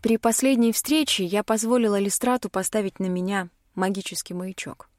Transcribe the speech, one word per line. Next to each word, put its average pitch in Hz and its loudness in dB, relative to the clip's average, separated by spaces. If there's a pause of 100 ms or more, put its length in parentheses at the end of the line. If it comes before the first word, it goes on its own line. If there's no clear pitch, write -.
При 226 2
последней 233 4
встрече 277 0
я 202 0
позволила 220 2
Листрату 233 0
поставить 196 -2
на 190 -2
меня 185 -2 (260)
магический 185 -4
маячок. - -10